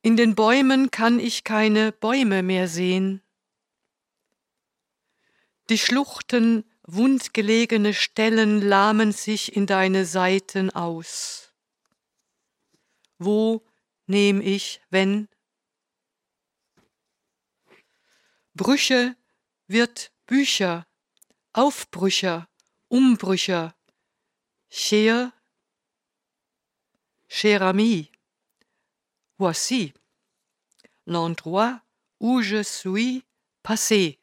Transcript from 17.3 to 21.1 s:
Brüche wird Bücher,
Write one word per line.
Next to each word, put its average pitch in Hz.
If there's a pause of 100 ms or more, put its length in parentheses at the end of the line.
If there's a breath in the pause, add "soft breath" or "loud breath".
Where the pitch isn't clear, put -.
Brüche 247 (540)
wird 233 (160)
Bücher, 196 (680)